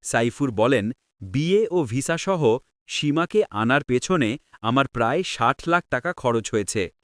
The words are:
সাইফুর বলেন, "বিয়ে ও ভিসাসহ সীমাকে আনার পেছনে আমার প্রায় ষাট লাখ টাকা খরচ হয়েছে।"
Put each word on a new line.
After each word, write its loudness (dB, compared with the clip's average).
সাইফুর -2
বলেন, 2
"বিয়ে 0
ও 2
ভিসাসহ 0
সীমাকে 0
আনার 0
পেছনে 0
আমার 0
প্রায় 0
ষাট -2
লাখ 0
টাকা -2
খরচ -2
হয়েছে।" -2